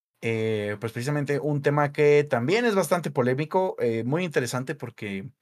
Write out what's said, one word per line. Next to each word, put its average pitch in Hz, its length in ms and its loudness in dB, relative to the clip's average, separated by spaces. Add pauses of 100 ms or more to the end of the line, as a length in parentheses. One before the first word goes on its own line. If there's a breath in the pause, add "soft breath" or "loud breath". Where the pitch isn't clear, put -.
(220)
eh, 110 560 -2
pues 113 140 -6
precisamente 143 480 -2
un 147 220 -2
tema 147 300 2
que 147 300 6
también 147 420 0
es 220 120 2
bastante 175 340 0
polémico, 151 680 0
eh, 113 240 0
muy 151 180 0
interesante 135 540 -4
porque 104 540 -10 (120)